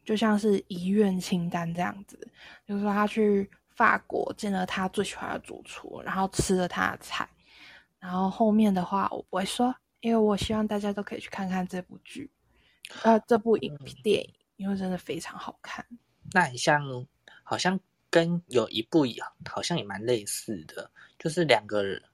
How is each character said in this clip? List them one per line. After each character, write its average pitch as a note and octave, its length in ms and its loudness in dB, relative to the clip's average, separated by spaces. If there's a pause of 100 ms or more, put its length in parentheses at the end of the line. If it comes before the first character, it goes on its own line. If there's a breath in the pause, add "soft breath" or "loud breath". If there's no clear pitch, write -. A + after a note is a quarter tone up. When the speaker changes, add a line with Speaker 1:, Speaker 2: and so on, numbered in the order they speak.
Speaker 1:
就 A3 100 0
像 G#3+ 220 4
是 G3+ 300 2
遗 F3 180 -8
愿 G3 340 4
清 F3 300 0
单 E3+ 240 -4
这 E3+ 80 -4
样 G2+ 240 -6
子。 - 120 -20 (480 loud breath)
比 G#3 80 -8
如 G3+ 60 -2
说 G#3 140 0
她 G#3 140 4
去 G#3 420 2 (260 soft breath)
法 - 220 6 (100)
国 - 300 -2
见 G#3 140 -4
了 F#3 140 0
她 F#3 240 -2
最 G3+ 140 -2
喜 - 120 -6
欢 - 180 -8
的 - 60 -6
主 - 240 -14
厨， - 400 -14
然 F3 120 -6
后 F#3+ 140 2
吃 - 260 0
了 F3+ 120 2
她 - 240 0
的 - 80 -10
菜。 - 280 -6 (720 loud breath)
然 F3+ 120 -10
后 F#3 180 0
后 G#3+ 220 2
面 G#3+ 220 6
的 F#3 100 0
话 G3 280 0
我 - 180 -6
不 - 80 -4
会 F#3 80 0
说， B3 280 0 (280)
因 A#3 100 0
为 A3+ 60 6
我 G#3+ 200 6
希 - 160 -2
望 G#3+ 120 0
大 G#3 120 -2
家 G3+ 160 -2
都 G#3 100 -4
可 - 120 -10
以 - 40 -8
去 - 100 -14
看 F#3+ 180 -6
看 F3+ 200 -2
这 F#3 160 -6
部 F#3+ 200 -20
剧， - 260 -14 (720)
呃， A3 240 6
这 A#3+ 100 6
部 A3 200 2
影-， - 220 -6
Speaker 2:
嗯。 C3+ 60 -18 (180)
Speaker 1:
电 G#3 200 2
影， - 100 -16 (240)
因 F#3+ 120 -6
为 G3 60 -2
真 F#3+ 160 -4
的 F3+ 60 -4
非 - 220 -8
常 - 200 -12
好 - 220 -12
看。 - 240 -12 (480)
Speaker 2:
那 F#3 80 6
很 B2+ 160 -2
像， C3+ 500 0 (360 loud breath)
好 - 140 -4
像 F#3 220 0 (300)
跟 E3+ 380 4
有 A2+ 220 2
一 A2 120 -2
部 D3+ 240 4
也， A2+ 160 -6 (280)
好 - 120 -6
像 E3+ 160 -2
也 A#2+ 60 -4
蛮 G2 220 -10
类 A#2 200 2
似 G2 400 -8
的， - 240 -12 (280 soft breath)
就 - 120 -4
是 E3+ 140 0
两 A2+ 220 4
个 G#2 360 -2 (120)